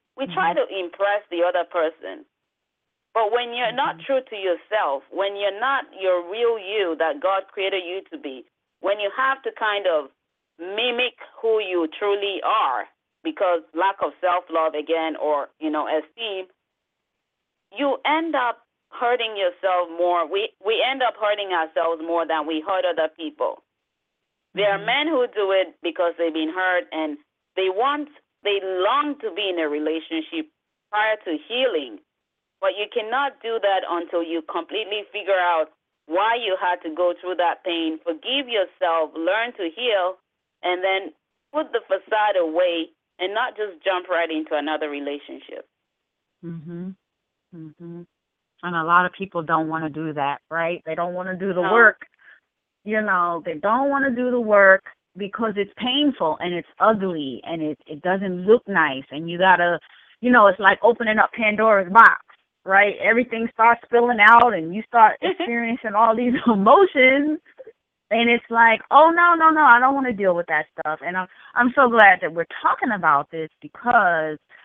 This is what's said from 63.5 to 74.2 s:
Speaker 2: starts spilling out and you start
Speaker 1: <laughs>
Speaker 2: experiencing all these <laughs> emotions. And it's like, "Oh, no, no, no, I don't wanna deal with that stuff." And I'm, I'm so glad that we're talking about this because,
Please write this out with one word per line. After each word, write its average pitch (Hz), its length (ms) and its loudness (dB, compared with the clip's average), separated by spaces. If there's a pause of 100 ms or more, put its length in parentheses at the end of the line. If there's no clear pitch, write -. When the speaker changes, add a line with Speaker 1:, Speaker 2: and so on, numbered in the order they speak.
Speaker 2:
starts 233 320 4
spilling 233 340 2
out 233 340 8
and 165 200 -4
you 214 100 -6
start 226 340 4
Speaker 1:
<laughs> - 40 -16
Speaker 2:
experiencing 233 760 -4
all 226 200 4
these 240 240 0
<laughs> - 60 -2
emotions. 277 920 4 (680)
And 233 200 2
it's 233 200 0
like, 226 300 4 (120)
"Oh, 311 220 8
no, 349 200 6
no, 320 160 6
no, 311 120 4
I 240 180 8
don't 262 140 4
wanna 262 180 -2
deal 190 240 0
with 175 120 -4
that 156 180 -2 (140)
stuff." 156 240 -6
And 180 120 -6
I'm, 185 120 -6 (260)
I'm 240 200 2
so 262 160 6
glad 202 320 8
that 160 120 -4
we're 165 120 -4 (160)
talking 302 320 0
about 151 380 2
this 160 180 -8 (120)
because, 165 760 0 (260)